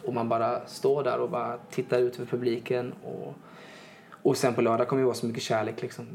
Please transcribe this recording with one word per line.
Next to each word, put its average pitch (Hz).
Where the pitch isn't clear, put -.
och 123
man 117
bara 113
står 139
där 120
och 123
bara 117
tittar 127
ut 120
över 123
publiken. 123
Och, -
och 139
sen 127
på 123
lördag 117
kommer 135
det 131
vara 120
så 120
mycket 117
kärlek, 110
liksom, 120